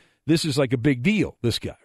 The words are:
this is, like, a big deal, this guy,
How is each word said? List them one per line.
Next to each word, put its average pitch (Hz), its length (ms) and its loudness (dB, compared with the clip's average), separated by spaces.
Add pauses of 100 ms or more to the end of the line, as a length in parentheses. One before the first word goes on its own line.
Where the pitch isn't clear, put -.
(260)
this 156 180 2
is, 147 140 -2
like, 135 140 0
a 127 60 0
big 123 240 0
deal, 170 400 0
this 117 160 0
guy, - 260 -10